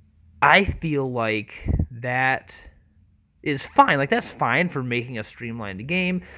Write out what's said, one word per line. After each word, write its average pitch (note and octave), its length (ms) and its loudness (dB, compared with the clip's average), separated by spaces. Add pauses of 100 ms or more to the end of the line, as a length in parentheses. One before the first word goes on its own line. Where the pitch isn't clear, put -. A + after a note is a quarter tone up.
(420)
I E3 220 8
feel C#3+ 480 -2
like A2 400 -2 (400)
that B2+ 600 0 (920)
is C#3+ 200 -2
fine. C4 340 4
Like, C#3 120 0
that's A#3 180 -2
fine D3 400 0
for C#3 140 -4
making A#2+ 380 -4
a - 20 -6
streamlined A2+ 640 -10
game F3+ 360 0 (160)